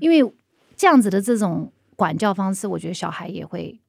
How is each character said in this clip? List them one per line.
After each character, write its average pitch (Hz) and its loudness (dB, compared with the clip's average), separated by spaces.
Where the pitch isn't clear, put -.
因 311 2
为 294 4
这 - 2
样 302 8
子 208 2
的 190 0
这 233 0
种 170 -2
管 160 -2
教 202 0
方 190 -2
式， 190 -10
我 185 -6
觉 165 -10
得 180 -6
小 170 -8
孩 170 -12
也 175 -10
会 170 -12